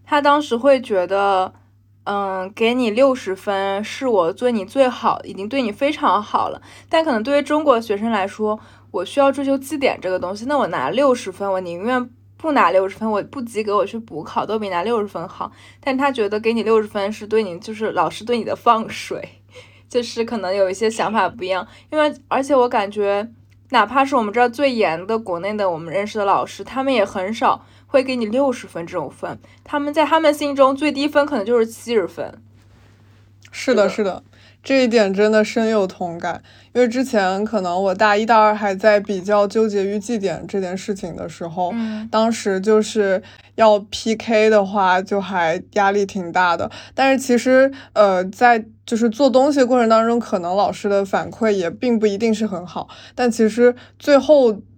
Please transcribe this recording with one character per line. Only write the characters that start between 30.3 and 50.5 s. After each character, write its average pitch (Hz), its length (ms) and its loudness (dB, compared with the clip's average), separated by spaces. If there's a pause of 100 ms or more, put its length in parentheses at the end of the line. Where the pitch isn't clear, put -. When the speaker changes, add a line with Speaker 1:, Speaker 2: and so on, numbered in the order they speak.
Speaker 1:
心 294 240 -4
中 269 200 4
最 285 160 -2
低 277 160 -2
分 294 180 2
可 294 100 -4
能 208 80 -2
就 240 140 0
是 226 80 2
七 226 300 -6
十 190 100 2
分。 - 360 -10 (1080)
Speaker 2:
是 - 220 -2
的， 208 160 4
Speaker 1:
是 214 140 -4
的。 190 100 -2
Speaker 2:
是 - 80 -14
的， - 20 -20 (380)
这 269 220 2
一 247 40 2
点 214 260 2
真 208 180 2
的 214 140 4
深 220 240 -2
有 208 180 2
同 175 320 -10
感。 175 240 -8 (300)
因 240 80 2
为 247 80 4
之 247 160 -2
前 196 400 0
可 214 160 -2
能 180 200 -2
我 190 140 0
大 208 220 4
一、 220 80 0
大 233 120 4
二 214 160 6
还 214 220 -2
在 208 240 4
比 202 220 -6
较 202 260 2
纠 220 220 0
结 202 160 -2
于 202 120 -4
绩 214 220 -6
点 190 260 -4
这 202 140 -6
件 185 180 -4
事 202 160 -6
情 185 220 -10
的 180 140 -10
时 165 180 -12
候， 175 260 -4
Speaker 1:
嗯。 220 380 -6
Speaker 2:
当 220 180 2
时 208 300 -2
就 214 220 4
是 202 420 0 (320)
要 214 240 6 (100)
P - 240 -4
K 220 360 2
的 214 160 6
话， 190 360 2
就 196 200 -2
还 180 420 -2 (100)
压 196 180 2
力 202 140 0
挺 180 280 -6
大 180 240 2
的。 - 120 -6 (240)
但 269 200 4
是 262 120 0
其 247 120 4
实， 262 340 4 (220)
呃， 190 320 4
在 226 400 4 (200)
就 233 120 -2
是 233 120 2
做 269 200 2
东 262 240 4
西 285 60 2
的 254 60 4
过 247 140 2
程 226 80 2
当 226 180 4
中， 233 140 0
可 214 200 -4
能 175 180 -4